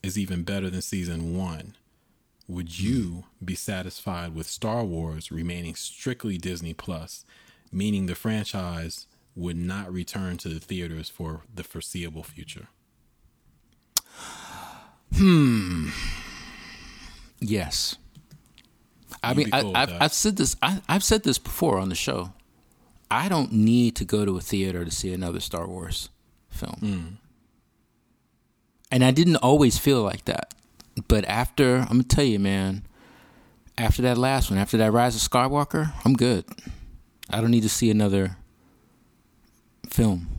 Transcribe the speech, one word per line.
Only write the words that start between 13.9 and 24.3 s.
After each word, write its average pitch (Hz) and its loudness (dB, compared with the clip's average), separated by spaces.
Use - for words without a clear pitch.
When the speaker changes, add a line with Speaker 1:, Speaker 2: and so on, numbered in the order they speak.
Speaker 2:
Hmm. 113 4
Yes. - -2
I 123 0
Speaker 1:
You'd 127 2
Speaker 2:
mean, 147 2
Speaker 1:
be 104 0
Speaker 2:
I, 135 4
Speaker 1:
cool 104 -2
with 92 0
Speaker 2:
I've, 135 2
Speaker 1:
that? 87 -4
Speaker 2:
I've 151 2
said 214 0
this, - 0
I, 180 0
I've 190 4
said 220 2
this 135 2
before 135 0
on 95 -2
the 87 -4
show. 95 -4
I 139 0
don't 160 2
need 113 4
to 95 -4
go 104 0
to 95 -2